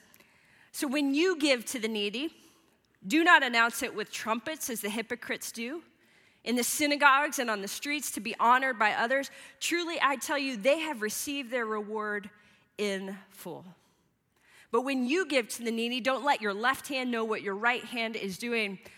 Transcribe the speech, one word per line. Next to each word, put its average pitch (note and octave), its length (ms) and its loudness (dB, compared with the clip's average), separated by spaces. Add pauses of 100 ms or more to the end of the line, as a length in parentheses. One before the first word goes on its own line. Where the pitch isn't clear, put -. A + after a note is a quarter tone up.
(720)
"So D4+ 160 -2
when C#4 260 2
you F4 220 4
give C4+ 300 2
to C4+ 120 -6
the A3 100 -2
needy, A3 460 -4 (720)
do D4 160 4
not E4 200 8
announce A#3 400 2
it A#3 120 -4
with G3+ 160 -6
trumpets A#3+ 600 -4
as A3 100 -6
the G3+ 100 -4
hypocrites A#3 600 -6
do B3 320 -8 (600)
in A#3+ 120 0
the A#3+ 80 2
synagogues C#4+ 760 4
and B3 120 0
on G#3 100 0
the G3 80 -6
streets C#4+ 440 -6
to B3 80 -6
be G#3+ 200 -6
honored B3 380 4
by G#3+ 160 4
others. C4 360 0 (300)
Truly, E4+ 400 -2
I C#4 160 2
tell C#4+ 220 -2
you, C4+ 180 -4
they C4+ 240 2
have D4 220 -6
received B3+ 480 -6
their A#3+ 160 -2
reward G#3+ 640 -6 (480)
in G3 380 -4 (140)
full. D#3+ 340 -14 (1040)
But A#3 100 4
when B3+ 260 2
you E4+ 200 2
give C4 240 2
to - 120 -10
the A#3 80 -2
needy, A#3 300 0
don't C4 240 0
let C#4 160 4
your G#3 140 -2
left A#3+ 340 0
hand B3+ 220 -2
know A#3 120 0
what A3 200 -2
your G3 120 -2
right A#3 300 0
hand A3+ 320 -4
is F#3+ 220 -6
doing, A3+ 400 -4 (200)